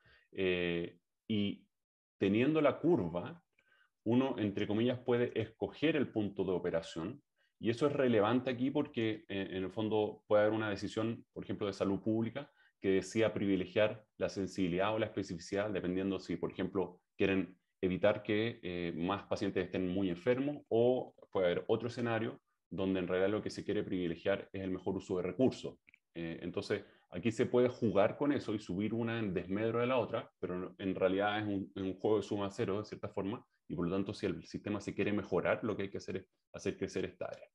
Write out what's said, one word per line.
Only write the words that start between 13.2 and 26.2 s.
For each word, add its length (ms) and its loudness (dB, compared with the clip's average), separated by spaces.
privilegiar 720 2
la 100 0
sensibilidad 640 0
o 40 -2
la 80 0
especificidad, 640 -4
dependiendo 480 -2
si, 180 -6
por 140 -4
ejemplo, 500 -4
quieren 400 2
evitar 440 2
que, 380 0
eh, 340 -4
más 280 -2
pacientes 400 -2
estén 240 -2
muy 220 0
enfermos, 580 0
o 460 4
puede 160 2
haber 220 2
otro 180 2
escenario 540 -2
donde 300 0
en 80 -2
realidad 240 2
lo 120 0
que 80 -4
se 140 -10
quiere 200 -2
privilegiar 680 -2
es 100 -6
el 100 -4
mejor 240 -4
uso 200 -4
de 60 -2
recursos. 560 0
Eh, 280 -6